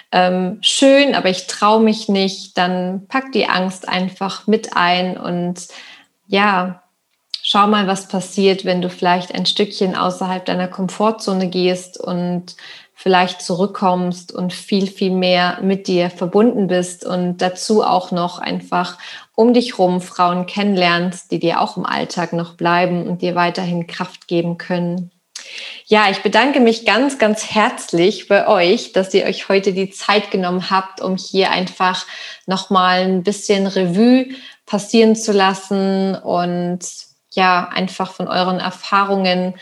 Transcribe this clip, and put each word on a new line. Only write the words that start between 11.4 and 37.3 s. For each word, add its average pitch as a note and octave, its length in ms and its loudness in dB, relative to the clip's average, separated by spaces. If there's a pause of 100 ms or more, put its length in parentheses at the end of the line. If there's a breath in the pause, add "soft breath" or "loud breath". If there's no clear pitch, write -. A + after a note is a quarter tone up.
gehst F3+ 520 -2
und F3+ 560 -4 (400 loud breath)
vielleicht F#3 460 2
zurückkommst F3+ 880 -2
und F3+ 200 -4
viel, G3 340 -2
viel F#3+ 240 -2
mehr F3+ 520 2
mit G3 260 -2
dir F3 220 0
verbunden G3+ 580 2
bist F3+ 360 -2
und F3+ 340 -4
dazu F#3 440 0
auch F#3 300 0
noch F3 260 -2
einfach F3+ 600 -4 (360 loud breath)
um A#3+ 180 6
dich B3 280 0
rum F3+ 200 2
Frauen F3+ 460 0
kennenlernst, F3+ 840 0
die E3+ 80 -2
dir E3 200 0
auch - 160 -4
im F#3 80 -4
Alltag - 480 -4
noch E3+ 220 -6
bleiben F3 540 0
und F3+ 120 -6
dir F3+ 140 -2
weiterhin F3 540 -2
Kraft - 400 -12
geben E3+ 300 -2
können. F3 520 -4 (760 loud breath)
Ja, G#3 220 4
ich G3 140 -2
bedanke B3 380 4
mich A3+ 260 4
ganz, C4 320 2
ganz G#3+ 320 0
herzlich G#3 800 0
bei G3+ 200 4
euch, F#3+ 440 2
dass F#3+ 200 0
ihr G3+ 120 2
euch - 240 -4
heute G3 240 2
die F#3+ 180 -4
Zeit G#3 400 0
genommen F3+ 400 -2
habt, F#3+ 300 -2
um F#3+ 160 -2
hier F#3+ 340 0
einfach F#3 560 -2 (400 loud breath)
nochmal F#3 540 2
ein F#3 240 0
bisschen G3+ 420 0
Revue G#3 600 2 (380 loud breath)
passieren A3 500 4
zu A3 160 -2
lassen F#3+ 840 0
und F3 640 -2 (540)